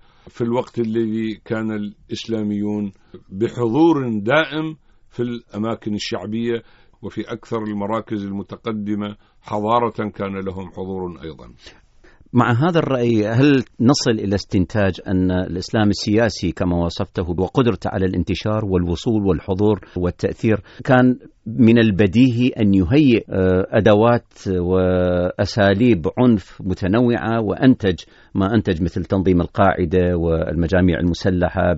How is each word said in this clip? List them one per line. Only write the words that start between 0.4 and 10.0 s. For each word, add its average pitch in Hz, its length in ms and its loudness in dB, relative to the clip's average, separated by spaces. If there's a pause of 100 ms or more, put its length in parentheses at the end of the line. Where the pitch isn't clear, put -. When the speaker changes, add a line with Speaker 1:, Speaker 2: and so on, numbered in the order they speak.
Speaker 1:
الوقت 120 380 -4
الذي 110 640 -4
كان 110 260 -4
الإسلاميون 104 1200 -6 (380)
بحضور 123 800 0 (100)
دائم 151 560 -2 (340)
في - 100 -14
الأماكن 113 720 -6
الشعبية 110 720 -6 (380)
وفي 104 200 -10
أكثر 113 420 -8
المراكز 107 640 -6
المتقدمة 104 880 -8 (260)
حضارة 110 680 -2